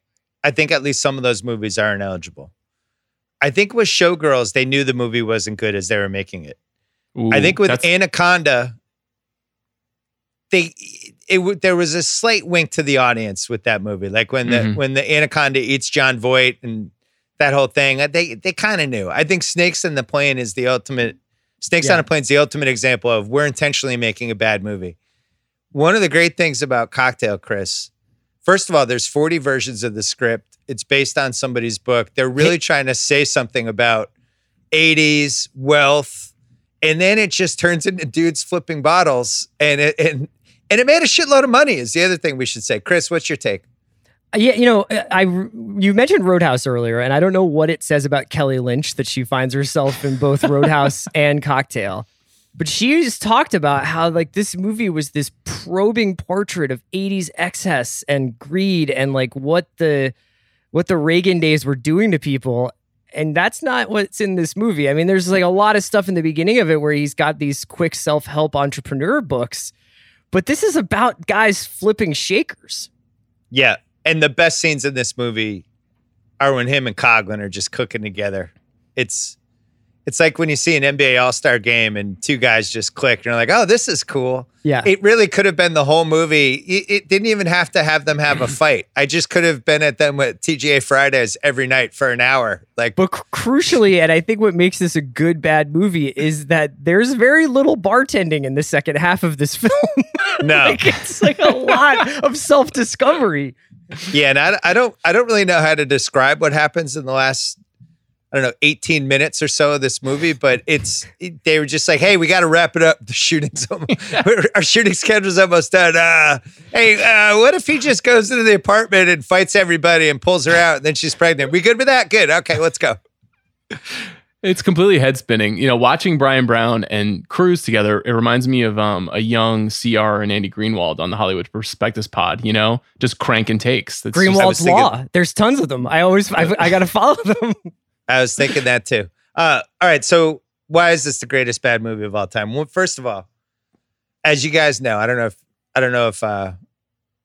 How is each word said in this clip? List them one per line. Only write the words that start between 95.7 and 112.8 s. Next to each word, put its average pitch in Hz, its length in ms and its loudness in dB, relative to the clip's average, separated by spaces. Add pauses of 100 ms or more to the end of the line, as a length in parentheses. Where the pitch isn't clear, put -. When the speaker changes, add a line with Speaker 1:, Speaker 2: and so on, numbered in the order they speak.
Speaker 3:
movie 170 340 0
is 151 380 -4
that 147 380 -2
there's 208 300 2
very 277 320 4
little 269 300 2
bartending 190 680 0
in 135 120 -4
the 151 60 0
second 143 340 -2
half 175 260 2
of 156 160 -2
this 143 180 -2
<laughs> - 0 -
film. - 140 2 (720)
Speaker 1:
No. 147 240 4
Speaker 3:
Like, - 200 0
it's, - 360 -2
like, 294 160 2
a 302 120 4
lot 262 760 2
of 277 120 0
self-discovery. 254 1200 0 (580)
Speaker 1:
Yeah, 143 180 4
and 135 80 2
I, 165 260 2
I 170 80 4
don't, 233 220 2 (100)
I 165 80 2
don't 233 140 2
really 214 180 2
know 175 160 4
how 156 140 4
to 147 120 -2
describe 139 540 2
what 151 120 0
happens 151 440 -2
in 151 80 -12
the 131 80 -6
last, 131 460 -2 (760)
I 139 60 0
don't 135 40 0
know, 123 100 -2 (100)
eighteen 147 440 0
minutes 135 360 0
or 156 40 -2
so 147 280 0
of 143 60 -2
this 131 220 -4
movie, 143 300 -2
but 127 340 0
it's, 147 400 -2 (140)
it, 175 240 -14
they 156 160 2
were 147 60 -2
just 147 200 -4
like, 156 140 2
"Hey, 196 160 4
we 165 100 2
gotta 175 220 2
wrap 165 260 2
it 165 80 2